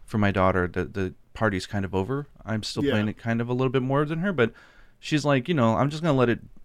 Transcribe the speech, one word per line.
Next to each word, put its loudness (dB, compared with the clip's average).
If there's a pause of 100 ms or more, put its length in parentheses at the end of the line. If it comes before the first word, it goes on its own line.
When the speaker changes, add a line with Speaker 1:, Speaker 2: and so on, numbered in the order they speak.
Speaker 1:
for -4
my 4
daughter, 2
the, -4
the -6 (200)
party's 0
kind -6
of -6
over. -2 (180)
I'm -4
still -4
Speaker 2:
Yeah. 2
Speaker 1:
playing 0
it -8
kind -4
of -4
a -2
little 0
bit 2
more 0
than -6
her, -2
but 2 (460)
she's -2
like, 2
you 2
know, 4
"I'm 2
just -10
gonna 2
let 6
it 2 (240)